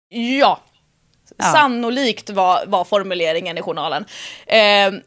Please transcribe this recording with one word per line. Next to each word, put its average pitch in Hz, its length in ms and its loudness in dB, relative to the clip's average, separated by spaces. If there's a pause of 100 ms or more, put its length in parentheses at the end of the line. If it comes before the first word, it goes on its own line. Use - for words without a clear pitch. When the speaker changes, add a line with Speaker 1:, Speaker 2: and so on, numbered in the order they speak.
Speaker 1:
Ja. 240 520 0 (840)
Speaker 2:
Ja. 170 100 2
Speaker 1:
Sannolikt 240 800 0
var, 185 360 0
var 185 180 -2
formuleringen 175 760 -2
i 156 40 -8
journalen. 156 420 -6 (420)
Ehm, 202 600 4